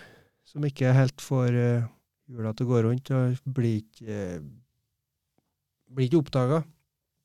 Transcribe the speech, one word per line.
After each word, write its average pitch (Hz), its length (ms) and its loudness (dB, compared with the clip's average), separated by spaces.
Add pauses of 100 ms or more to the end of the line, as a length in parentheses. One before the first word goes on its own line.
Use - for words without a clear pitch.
(460)
som - 180 -10
ikke 135 300 2
helt 131 240 4
får, 127 400 -2
eh, 120 300 0 (420)
hjula 110 260 -6
til 123 120 -4
å - 20 -4
gå 120 160 4
rundt, 123 260 0
og 127 280 0 (120)
blir 117 300 0
ikke, - 260 -20
eh, 95 320 -6 (1500)
blir 131 160 0
ikke 156 140 4
oppdaget. 139 420 0 (600)